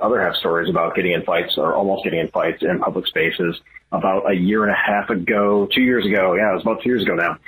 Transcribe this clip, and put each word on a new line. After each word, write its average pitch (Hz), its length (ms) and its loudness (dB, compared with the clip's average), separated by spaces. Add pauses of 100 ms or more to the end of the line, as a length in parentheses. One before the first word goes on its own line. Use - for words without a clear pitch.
other 110 180 2
have 87 160 0
stories 85 320 0
about 82 280 0
getting 90 160 0
in 82 120 0
fights 87 340 -2
or 80 180 0
almost 98 280 0
getting 82 160 0
in 80 100 -2
fights 82 340 -2
in 87 160 0
public 92 280 -2
spaces. 85 520 -2 (320)
About 95 380 0
a 101 40 2
year 98 300 2
and 104 80 2
a 98 40 0
half 104 360 0
ago, 101 600 0
two 127 120 2
years 123 240 2
ago, 95 260 2
yeah, 101 180 2
it 92 40 0
was 85 80 -4
about 110 180 -2
two 123 80 -2
years 120 140 2
ago 95 100 0
now, 85 240 -2 (100)